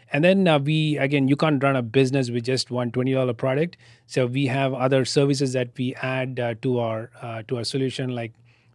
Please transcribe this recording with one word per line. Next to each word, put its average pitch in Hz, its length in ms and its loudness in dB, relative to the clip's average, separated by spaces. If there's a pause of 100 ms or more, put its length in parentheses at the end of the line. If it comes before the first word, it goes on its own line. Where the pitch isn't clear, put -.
(140)
And 143 120 2
then, 190 240 4
uh, 151 100 4
we, 151 380 0
again, 135 320 2
you 143 80 4
can't 151 260 2
run 139 140 2
a 127 40 0
business 127 480 2
with 120 140 -4
just 123 260 -4
one 123 220 -2
twenty 127 220 0
dollar 131 200 0
product. 135 440 -2 (300)
So 131 180 0
we 135 220 -2
have 135 260 0
other 131 320 2
services 139 480 2
that 127 240 -2
we 127 180 -4
add, 131 460 -4
uh, 117 200 -2
to 123 180 0
our, 113 300 -4 (120)
uh, 113 260 -10
to 127 100 -4
our 117 60 -6
solution, 131 500 -4
like 117 200 -8 (420)